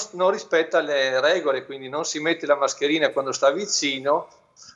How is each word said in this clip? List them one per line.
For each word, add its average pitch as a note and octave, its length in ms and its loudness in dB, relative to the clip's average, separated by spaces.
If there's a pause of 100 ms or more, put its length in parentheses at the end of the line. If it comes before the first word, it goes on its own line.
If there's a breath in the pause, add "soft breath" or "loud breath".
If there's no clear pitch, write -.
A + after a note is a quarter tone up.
(120)
non F#3 180 2
rispetta E3 500 0
le C3+ 400 0
regole, D3 440 0
quindi C3+ 240 -12
non D3+ 160 -6
si - 160 -6
mette D#3+ 260 -2
la C#3+ 100 4
mascherina C#3+ 540 0
quando C3+ 220 -2
sta C#3 180 4
vicino D3 800 -2 (480 loud breath)